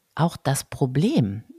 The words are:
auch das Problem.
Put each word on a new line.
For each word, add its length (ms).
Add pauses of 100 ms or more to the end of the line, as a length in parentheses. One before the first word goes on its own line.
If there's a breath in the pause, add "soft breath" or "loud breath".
(140)
auch 220
das 280
Problem. 800 (160)